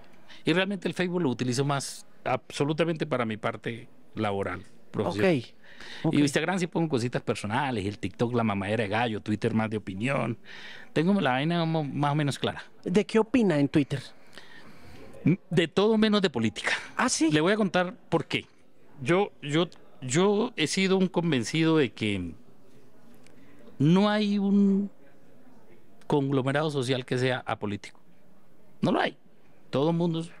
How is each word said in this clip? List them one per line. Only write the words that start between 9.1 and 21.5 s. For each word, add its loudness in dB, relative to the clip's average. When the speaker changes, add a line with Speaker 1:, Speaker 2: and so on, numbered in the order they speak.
Speaker 1:
Twitter 0
más 0
de -4
opinión. -4
Tengo 4
la 4
vaina 2
mo-, 0
más 0
o 2
menos 0
clara. -2
Speaker 2:
¿De 4
qué 2
opina 4
en 4
Twitter? 2
Speaker 1:
De 2
todo 4
menos 4
de 2
política. -2
Speaker 2:
¿Ah, 2
sí? 2
Speaker 1:
Le 4
voy 4
a 2
contar 2
por 2
qué. -4
Yo, 2
yo, 0
yo 2
he 2
sido 2
un 4
convencido 2